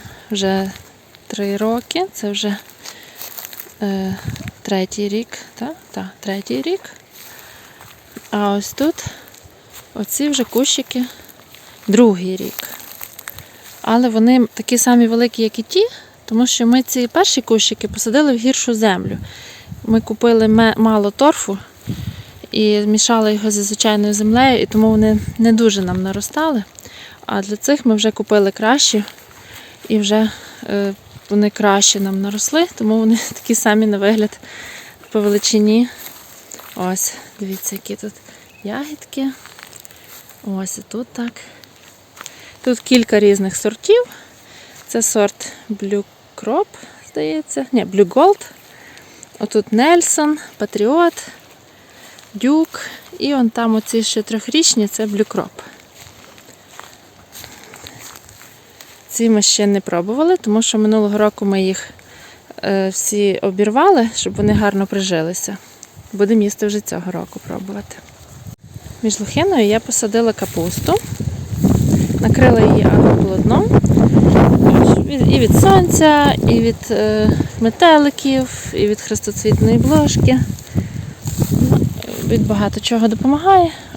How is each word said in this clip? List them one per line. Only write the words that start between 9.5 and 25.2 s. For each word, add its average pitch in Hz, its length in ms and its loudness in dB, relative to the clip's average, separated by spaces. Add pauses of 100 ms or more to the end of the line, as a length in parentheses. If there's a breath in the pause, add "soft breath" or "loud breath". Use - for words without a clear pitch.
оці 277 360 -6
вже 269 140 -2
кущики 254 600 -4 (840 loud breath)
другий 190 480 4
рік. - 320 -12 (1120 loud breath)
Але 240 280 0
вони 226 440 4
такі 240 240 -4
самі 240 300 4
великі, 233 360 0
як 220 160 -4
і 220 40 -6
ті, 392 240 0 (380 loud breath)
тому 233 220 0
що 233 200 0
ми 247 140 4
ці 247 260 -4
перші 320 340 0
кущики 220 460 -2
посадили 269 460 0
в 240 40 0
гіршу 247 360 -2
землю. 196 440 -2 (640 loud breath)
Ми 226 180 2
купили 226 460 2
ме-, 220 300 4
мало 214 340 2
торфу 262 460 0 (920 loud breath)
і 208 300 0
змішали 214 520 0
його 214 180 -2
зі 208 100 -2
звичайною 208 520 0
землею, 226 480 2
і - 40 0
тому 220 240 2
вони 214 300 4 (180)